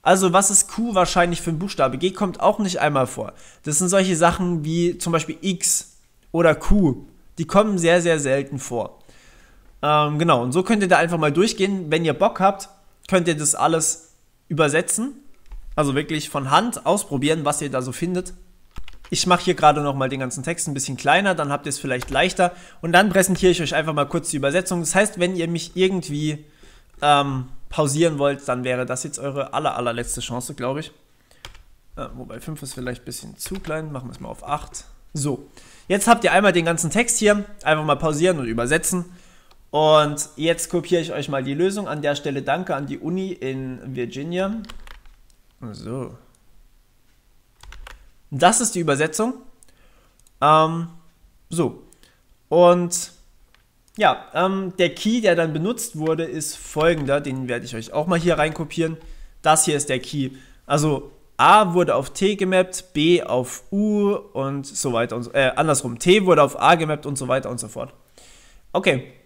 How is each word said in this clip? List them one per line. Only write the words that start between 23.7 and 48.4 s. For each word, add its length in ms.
einfach 180
mal 140
kurz 220
die 80
Übersetzung. 420
Das 160
heißt, 240
wenn 160
ihr 120
mich 280
irgendwie, 680
ähm, 460
pausieren 480
wollt, 300
dann 160
wäre 240
das 160
jetzt 160
eure 340
aller, 240
allerletzte 440
Chance, 340
glaub 220
ich. 140
Äh, 200
wobei 240
fünf 240
ist 100
vielleicht 300
ein 20
bisschen 320
zu 220
klein. 320
Machen 180
wir's 100
mal 100
auf 140
acht. 420
So, 340
jetzt 200
habt 160
ihr 80
einmal 200
den 140
ganzen 240
Text 300
hier. 260
Einfach 240
mal 120
pausieren 420
und 80
übersetzen. 580
Und 580
jetzt 340
kopiere 300
ich 120
euch 160
mal 140
die 100
Lösung. 340
An 140
der 140
Stelle 260
danke 320
an 140
die 100
Uni 340
in 640
Virginia. 600
So. 460
Das 260